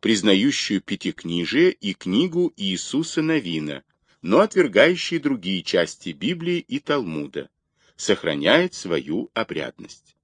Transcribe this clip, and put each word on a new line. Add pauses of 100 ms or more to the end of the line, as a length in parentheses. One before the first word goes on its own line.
признающую
Пятикнижие
и
книгу
Иисуса
Навина, (380)
но
отвергающие
другие
части
Библии
и
Талмуда, (440)
сохраняет
свою
обрядность.